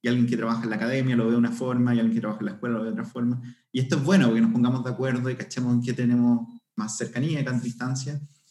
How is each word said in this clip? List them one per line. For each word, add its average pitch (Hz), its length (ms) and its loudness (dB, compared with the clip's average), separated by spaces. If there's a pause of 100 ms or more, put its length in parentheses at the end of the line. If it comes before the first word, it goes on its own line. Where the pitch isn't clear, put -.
y 120 60 -4
alguien 120 200 4
que 117 80 0
trabaja 113 280 -2
en 110 80 -2
la 107 40 -2
academia 127 400 0
lo 113 100 2
ve 113 60 2
de 120 60 2
una 120 140 2
forma 123 440 0
y 117 40 2
alguien 113 160 2
que 113 40 0
trabaja 107 220 -6
en 104 60 -4
la 98 60 -4
escuela 120 220 -4
lo 110 60 -4
ve 113 60 -4
de 107 60 -4
otra 95 120 -6
forma. 123 340 -2 (320)
Y 127 80 -2
esto 127 160 0
es 139 80 0
bueno 180 220 6
porque 113 160 4
nos 113 100 4
pongamos 123 320 2
de 127 60 -4
acuerdo 123 400 -2
y 123 60 -4
cachemos 127 380 -2
en 120 80 2
qué 123 120 -2
tenemos 120 560 2 (260)
más 214 220 -6
cercanía 147 420 -2
y 127 60 0
tanta 123 180 -2
distancia, 131 560 -6 (320)